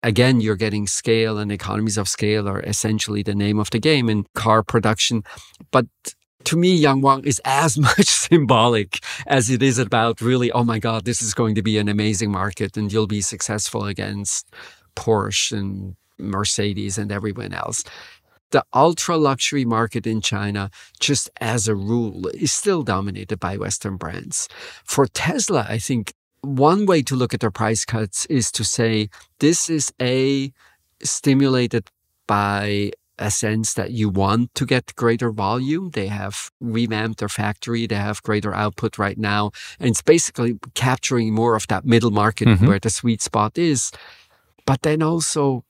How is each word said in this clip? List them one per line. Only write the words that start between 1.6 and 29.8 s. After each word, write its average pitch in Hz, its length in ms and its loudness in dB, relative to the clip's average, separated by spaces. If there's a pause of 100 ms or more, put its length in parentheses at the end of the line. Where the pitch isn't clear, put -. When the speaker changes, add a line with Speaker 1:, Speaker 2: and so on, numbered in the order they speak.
Speaker 1:
of 95 100 -2
scale 104 400 0
are 98 140 -4
essentially 107 600 -2
the 101 120 -4
name 104 240 2
of 104 100 -2
the 117 100 -2
game 135 300 2
in 107 160 0 (100)
car 110 280 4
production. 110 600 0 (480)
But 123 160 4 (580)
to 160 120 0
me, 175 240 4
Yangwang 135 460 4
is 143 180 0
as 139 340 2
<laughs> 139 100 4
much - 180 4
symbolic 117 1000 4 (220)
as 127 240 2
it 123 120 2
is 131 160 2
about 117 440 0
really, 123 300 2
"Oh 120 120 2
my 117 140 0
God, 113 260 -2
this 120 160 -2
is 110 140 -4
going 110 220 2
to 107 60 0
be 107 140 2
an 104 120 2
amazing 104 420 0
market 98 480 -4
and 104 120 -2
you'll 110 160 0
be 104 140 -2
successful 107 640 -4
against 101 600 -6 (500)
Porsche 104 600 0
and 98 380 -8 (220)
Mercedes 101 800 -2
and 104 160 -4
everyone 101 400 -6
else." - 320 -6 (680)
The 139 200 4
ultra 165 460 4
luxury 139 480 2
market 113 400 0
in 110 160 -2
China, 101 480 -2 (280)
just - 300 0 (120)
as 113 280 -2
a 107 60 2
rule, 98 540 -2
is - 240 -2
still 185 300 0
dominated 98 560 -4
by 92 200 -4
Western 98 380 -6
brands. - 520 -8 (360)
For - 220 2
Tesla, 175 600 -2
I 110 100 -4
think 113 360 -4 (280)
one 143 440 4
way 175 160 4
to 135 120 -2
look 127 200 0
at 113 60 -2
their 110 100 0
price 110 340 -2
cuts 110 420 -4
is 123 260 0
to 113 120 -4
say, 110 460 0 (300)
"This 165 280 2
is 156 320 -2